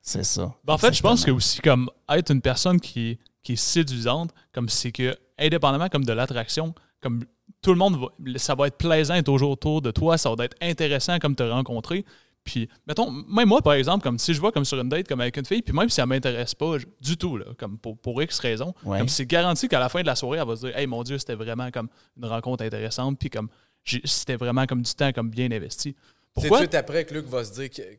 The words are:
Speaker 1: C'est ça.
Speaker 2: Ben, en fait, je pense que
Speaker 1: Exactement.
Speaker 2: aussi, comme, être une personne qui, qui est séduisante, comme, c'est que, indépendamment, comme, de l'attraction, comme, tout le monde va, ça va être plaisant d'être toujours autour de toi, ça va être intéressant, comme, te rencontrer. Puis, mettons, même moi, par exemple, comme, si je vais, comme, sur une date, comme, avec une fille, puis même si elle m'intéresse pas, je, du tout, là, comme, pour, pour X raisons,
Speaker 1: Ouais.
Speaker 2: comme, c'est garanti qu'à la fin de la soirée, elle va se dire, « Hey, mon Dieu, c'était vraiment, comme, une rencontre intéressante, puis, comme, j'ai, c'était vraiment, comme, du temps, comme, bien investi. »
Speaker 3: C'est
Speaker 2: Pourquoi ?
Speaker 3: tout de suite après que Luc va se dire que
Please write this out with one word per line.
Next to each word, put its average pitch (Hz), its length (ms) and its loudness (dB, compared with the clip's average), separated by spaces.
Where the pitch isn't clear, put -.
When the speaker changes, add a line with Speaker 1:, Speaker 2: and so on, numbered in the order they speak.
Speaker 1:
C'est 98 160 -4
ça. - 300 -2
Speaker 2:
Ben, 151 100 2
en 156 40 4
fait, 233 160 6
je - 80 0
pense 226 240 4
que 143 60 6
Speaker 1:
Exactement. 127 60 4
Speaker 2:
aussi, - 240 0
comme, 127 280 4
être 175 140 2
une 131 100 4
personne 170 380 4
qui, 113 380 -4
qui - 120 -4
est - 20 0
séduisante, 135 760 0
comme, 120 160 -4
c'est - 220 -2
que, 127 260 -2
indépendamment, 151 500 2
comme, 143 160 0
de 117 80 0
l'attraction, 131 640 -4
comme, 117 220 -4
tout 190 80 4
le 180 60 8
monde 180 220 4
va, 127 380 -8
ça 139 160 0
va 139 140 2
être 139 100 -4
plaisant 160 380 2
d'être 165 100 2
toujours 139 240 4
autour 151 320 0
de 120 80 -2
toi, 160 300 2
ça 135 160 0
va 120 100 -2
être - 160 -8
intéressant, 165 560 0
comme, 143 180 0
te 131 60 -4
rencontrer. 123 640 -2
Puis, 113 260 -4
mettons, 214 240 -2
même 190 380 2
moi, 285 160 6
par 147 100 6
exemple, 151 300 2
comme, 120 160 0
si 175 160 0
je 143 80 -2
vais, 214 80 4
comme, 147 120 0
sur 135 160 -2
une 123 100 -2
date, 156 180 -2
comme, 127 140 -2
avec 120 160 -2
une 139 80 -6
fille, 233 180 -2
puis - 120 -4
même 208 140 2
si - 100 0
elle 127 60 4
m'intéresse 127 480 -2
pas, 160 240 -2
je, 131 80 -6
du 156 160 -2
tout, 160 200 -4
là, 95 80 -8
comme, 107 220 -10
pour, 110 180 -12
pour 123 240 -4
X 160 160 -2
raisons, 127 460 -2
Speaker 1:
Ouais. 98 160 -2
Speaker 2:
comme, 120 100 2
c'est 135 160 -2
garanti 170 420 2
qu'à 143 120 4
la 127 100 2
fin 175 120 -2
de 180 40 -2
la 135 100 0
soirée, 135 220 -4
elle 156 100 -2
va 113 80 -2
se 120 120 -8
dire, « 110 100 -6
Hey, 139 80 -2
mon 120 160 -4
Dieu, 127 160 -6
c'était 131 160 -6
vraiment, 117 380 -6
comme, 117 160 -6
une 123 100 -12
rencontre 117 380 -4
intéressante, 113 540 -4
puis, - 140 -6
comme, 107 180 -6
j'ai, - 220 -4
c'était - 300 -2
vraiment, 123 320 0
comme, 123 160 -2
du - 100 -2
temps, 143 180 0
comme, 113 200 -4
bien 120 200 -2
investi. » 113 440 -6
Speaker 3:
C'est 117 40 -4
Speaker 2:
Pourquoi ? 147 80 0
Speaker 3:
tout 302 60 4
de - 40 -6
suite 175 60 -4
après 147 300 0
que 156 100 -12
Luc 151 100 -8
va 123 180 -6
se 104 100 -12
dire 131 180 -10
que 143 100 -14